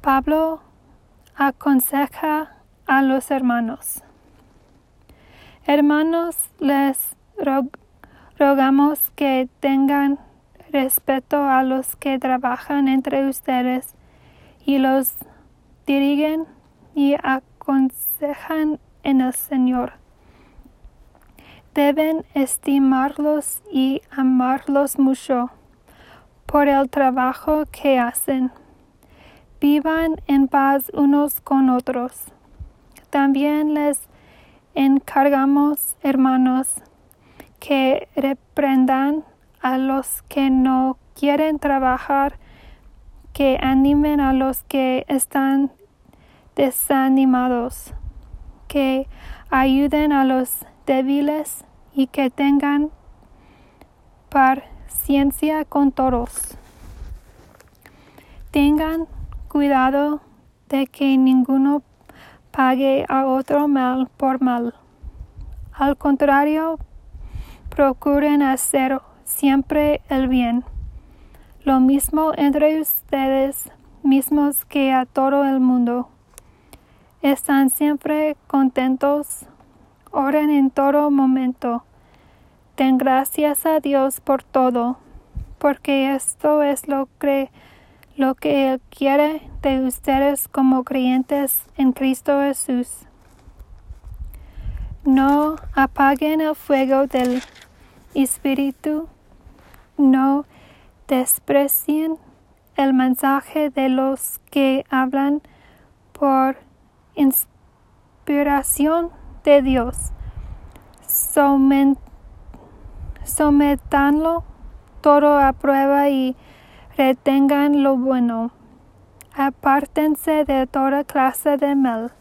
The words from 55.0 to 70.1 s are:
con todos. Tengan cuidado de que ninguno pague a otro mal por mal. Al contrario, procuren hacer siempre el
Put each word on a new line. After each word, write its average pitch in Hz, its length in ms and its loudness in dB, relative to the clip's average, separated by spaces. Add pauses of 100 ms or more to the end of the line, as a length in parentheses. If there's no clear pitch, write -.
con 285 280 0
todos. 254 640 -4 (1900)
Tengan 311 560 0 (420)
cuidado 285 720 0 (480)
de 269 180 -2
que 269 320 0
ninguno 262 640 2 (680)
pague 269 580 0
a 269 180 0
otro 277 420 0
mal 262 480 0
por 262 240 -2
mal. 240 340 -2 (1000)
Al 277 240 0
contrario, 294 840 0 (920)
procuren 285 720 2
hacer 262 580 -2 (240)
siempre 294 840 0
el 262 200 -2